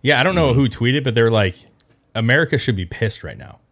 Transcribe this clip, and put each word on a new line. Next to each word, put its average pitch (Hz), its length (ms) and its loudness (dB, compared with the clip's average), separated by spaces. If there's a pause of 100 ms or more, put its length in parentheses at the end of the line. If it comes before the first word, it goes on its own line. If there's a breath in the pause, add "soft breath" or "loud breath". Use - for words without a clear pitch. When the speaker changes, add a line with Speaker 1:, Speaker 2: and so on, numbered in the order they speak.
Speaker 1:
Yeah, 139 160 2
I - 60 2
don't 185 100 0
know 160 160 2
Speaker 2:
Mm-hmm. 123 100 2
Speaker 1:
who 135 80 2
tweeted, 127 360 -2
but 123 100 -2
they're 113 160 2
like, 104 240 2 (600)
"America 127 440 0
should 120 180 -2
be 92 100 -6
pissed - 360 -6
right - 140 -14
now - 220 -20 (140)